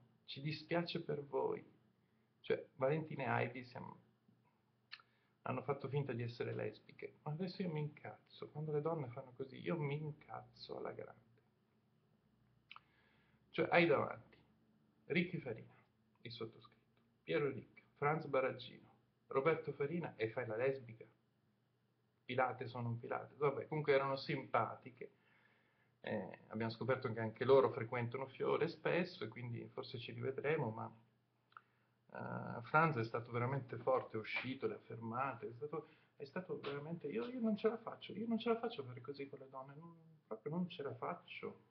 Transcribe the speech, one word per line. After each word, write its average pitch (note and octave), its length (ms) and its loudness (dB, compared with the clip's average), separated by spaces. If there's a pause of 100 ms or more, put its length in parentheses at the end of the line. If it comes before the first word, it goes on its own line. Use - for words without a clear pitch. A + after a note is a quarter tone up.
(240)
ci - 160 -12
dispiace E3 640 0
per D3 220 -4
voi." B2+ 400 0 (760)
Cioè, - 240 0 (120)
Valentina D3 480 0
e A#2 200 4
Heidi B2 200 -4
siamo, - 340 -12 (1400)
hanno B2+ 200 -2
fatto C3+ 260 0
finta C3+ 240 0
di A#2+ 100 -2
essere A#2 320 -4
lesbiche. - 680 -8
Ma D3+ 100 -4
adesso F3+ 300 -2
io F3+ 80 -2
mi D3+ 100 -2
incazzo, - 720 -8
quando D3+ 220 -4
le D3 80 4
donne D#3 280 0
fanno C3 280 -10
così, C3 240 -8
io F3 180 0
mi D3 220 0
incazzo - 760 -8
alla - 160 -4
grande. - 320 -12 (2250)
Cioè, - 200 2
hai E3+ 160 10
davanti - 500 2 (680)
Ricky E3+ 320 2
Farina, A#2+ 360 -8 (480)
il A2+ 100 -12
sottoscritto, - 480 -10 (420)
Piero C#3 280 2
Ricca, - 320 -10 (140)
Franz D3 300 2
Baraggino, C3 680 0 (340)
Roberto D3+ 440 4
Farina D3 440 -2
e A2 140 2
fai B2+ 160 -4
la A2 100 -2
lesbica? B2+ 480 -2 (1200)
Pilate B2 420 2
sono A#2+ 220 -2
un A#2 100 0
Pilate. - 380 -4
Vabbè, C3+ 320 2
comunque D3 240 4
erano C3+ 240 4
simpatiche. - 920 0 (920)
Eh, G2+ 380 -2 (100)
abbiamo A2+ 240 0
scoperto B2 400 0
che A2 80 -2
anche A2+ 240 -2
loro C3 260 10
frequentano A#2+ 560 -2
Fiore C#3 420 2
spesso D#3+ 560 0
e A2+ 40 -2
quindi A#2 440 -6
forse - 260 -6
ci A#2 140 -8
rivedremo, C3+ 580 0
ma, A2+ 220 -6 (1200)
eh, A#2+ 480 -4
Franz D#3 340 6
è A2+ 80 2
stato A#2 260 -4
veramente B2 480 0
forte, A#2+ 380 2
è A2 40 -2
uscito, A#2+ 460 -2
le G2+ 80 -2
ha G#2 60 -10
fermate, B2 680 -4
è A#2+ 60 -10
stato, D3 340 -6 (280)
è C#3+ 80 -10
stato - 360 -6
veramente, C#3+ 460 -4
io, A3 220 -2
io B3+ 120 -4
non A3 160 4
ce A3 120 4
la A3+ 100 0
faccio, - 340 -10
io G#3 140 -4
non A3+ 120 2
ce A#3+ 120 0
la A3+ 80 4
faccio A3+ 260 -4
fare A#2+ 160 -10
così C#3 280 -8
con C#3 100 -12
le C3 100 -14
donne, C3+ 280 -10
non, E3+ 180 -14 (320)
proprio B2+ 260 -6
non F3 160 0
ce - 140 -8
la B2 120 -4
faccio. - 760 -6